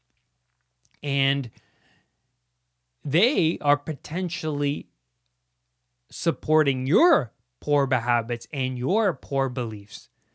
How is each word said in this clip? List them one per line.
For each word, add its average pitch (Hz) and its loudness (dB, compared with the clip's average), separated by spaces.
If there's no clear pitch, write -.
and 139 0
they 175 2
are 143 2
potentially 156 -4
supporting 147 0
your 202 4
poor 143 2
habits 120 0
and 127 -4
your 180 0
poor 135 -2
beliefs. 110 -8